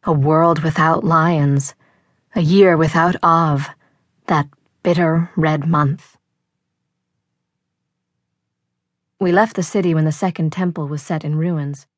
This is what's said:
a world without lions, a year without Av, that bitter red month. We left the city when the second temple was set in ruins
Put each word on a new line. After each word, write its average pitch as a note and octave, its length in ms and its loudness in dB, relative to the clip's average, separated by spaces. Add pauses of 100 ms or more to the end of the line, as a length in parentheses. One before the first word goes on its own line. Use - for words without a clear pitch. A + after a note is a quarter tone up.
a E3+ 100 -2
world D#3 480 2
without D#3+ 420 0
lions, D#3 720 0 (600)
a F#3+ 60 0
year F3+ 360 4
without E3 460 2
Av, E3 460 2 (580)
that D3 200 0 (360)
bitter E3+ 520 0
red D#3 320 -2
month. D3 500 -2 (3000)
We F3+ 120 0
left A3 240 2
the F3+ 80 -4
city F3+ 320 -2
when D#3 100 0
the D#3 60 0
second D#3+ 400 -4
temple F3 360 -6
was C#3+ 140 -8
set D#3+ 240 -8
in D3+ 100 -4
ruins D3+ 520 -6 (100)